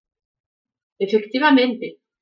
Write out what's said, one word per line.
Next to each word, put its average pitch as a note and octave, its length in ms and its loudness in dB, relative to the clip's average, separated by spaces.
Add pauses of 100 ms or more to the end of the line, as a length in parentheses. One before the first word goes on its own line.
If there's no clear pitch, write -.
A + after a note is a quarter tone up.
(1000)
Efectivamente, B3 1000 0 (220)